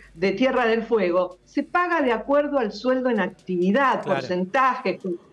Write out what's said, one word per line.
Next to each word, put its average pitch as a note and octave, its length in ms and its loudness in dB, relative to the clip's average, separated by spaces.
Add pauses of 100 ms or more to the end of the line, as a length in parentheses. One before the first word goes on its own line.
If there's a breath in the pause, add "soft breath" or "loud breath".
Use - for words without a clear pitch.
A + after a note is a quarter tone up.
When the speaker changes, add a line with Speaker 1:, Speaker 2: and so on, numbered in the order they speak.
(140 loud breath)
Speaker 1:
de F#3+ 200 -2
Tierra B3 320 0
del A3+ 180 2
Fuego, F3+ 640 0
se - 180 -4
paga F4 380 0
de B3+ 100 2
acuerdo C#4+ 480 0
al G#3+ 140 -2
sueldo B3+ 360 0
en A3 120 0
actividad, F#3+ 840 0
Speaker 2:
Claro. C#3 160 -2
Speaker 1:
porcentajes, F#3 840 -2
con, F3 160 -6 (160)